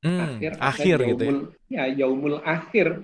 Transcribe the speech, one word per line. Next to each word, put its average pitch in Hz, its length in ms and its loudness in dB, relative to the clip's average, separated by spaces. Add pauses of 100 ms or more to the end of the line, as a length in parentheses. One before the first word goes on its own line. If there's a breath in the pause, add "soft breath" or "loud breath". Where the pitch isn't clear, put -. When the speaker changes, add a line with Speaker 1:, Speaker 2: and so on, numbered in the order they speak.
Speaker 1:
Hmm, 170 340 -2
Speaker 2:
Akhir, 151 200 -6
Speaker 1:
akhir - 40 -16
Speaker 2:
akhir 143 480 2
Speaker 1:
gitu 120 160 0
ya? 127 60 0
Speaker 2:
yaumul, 139 100 0 (280)
ya, - 200 -4
yaumul 135 540 0
akhir. 165 460 0 (160)